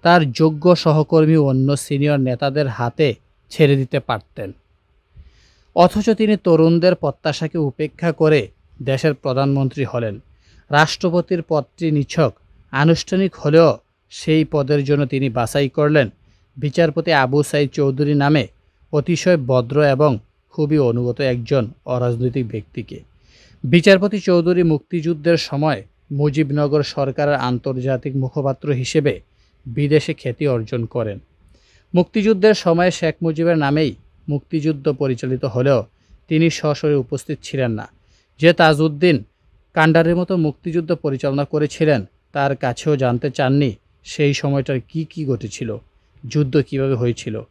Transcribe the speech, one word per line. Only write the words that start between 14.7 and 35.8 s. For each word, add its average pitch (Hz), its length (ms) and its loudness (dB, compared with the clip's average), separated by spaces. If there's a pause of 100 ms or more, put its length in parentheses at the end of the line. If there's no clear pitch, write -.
জন্য 143 220 0
তিনি 135 240 -2
বাছাই 127 400 -2
করলেন 147 400 2 (480)
বিচারপতি 160 560 0
আবু 139 300 2
সাইদ 147 260 -2
চৌধুরী 143 440 -2
নামে 143 340 2 (460)
অতিশয় 170 440 0
ভদ্র 131 460 0
এবং 139 360 2 (300)
খুবই 156 280 -2
অনুগত 123 440 0
একজন 123 500 -2 (140)
অরাজনৈতিক 123 640 -2
ব্যক্তিকে। 107 520 -12 (640)
বিচারপতি 190 560 4
চৌধুরী 180 440 2
মুক্তিযুদ্ধের 160 720 0
সময় 143 460 -2 (280)
মুজিবনগর 147 720 0
সরকারের 143 500 -2
আন্তর্জাতিক 127 840 -4
মুখপাত্র 135 560 -4
হিসেবে 131 500 -2 (440)
বিদেশে 143 480 0
খ্যাতি 139 340 -6
অর্জন 117 380 -4
করেন। 110 340 -6 (760)
মুক্তিযুদ্ধের 208 580 2
সময় 175 380 2
শেখ 165 320 -4
মুজিবের 165 340 0
নামেই 143 380 0 (340)
মুক্তিযুদ্ধ 147 640 -4
পরিচালিত 131 540 -4
হলেও 123 400 0 (420)